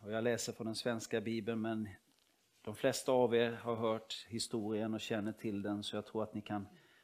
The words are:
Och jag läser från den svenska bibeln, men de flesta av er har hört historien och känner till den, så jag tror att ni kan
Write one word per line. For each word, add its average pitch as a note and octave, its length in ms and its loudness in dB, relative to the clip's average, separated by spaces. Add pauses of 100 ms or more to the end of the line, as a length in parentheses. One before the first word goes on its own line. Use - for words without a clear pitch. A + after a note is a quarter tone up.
Och G#2 100 -8
jag A2 120 0
läser A#2 300 0
från A2+ 140 -6
den A2 80 -4
svenska A2+ 460 -2
bibeln, A2+ 400 -2
men A2 280 -2 (720)
de G#2+ 140 -8
flesta C3+ 360 2
av B2 240 6
er A#2 160 6
har A#2 240 -2
hört A2 540 0
historien A2 640 0
och G#2+ 80 -4
känner G#2+ 320 -2
till G2+ 280 -2
den, G2+ 220 -2
så - 120 -6
jag G#2 100 -2
tror A2 180 -2
att G#2+ 100 -6
ni G#2+ 80 -4
kan G2+ 260 -4 (360)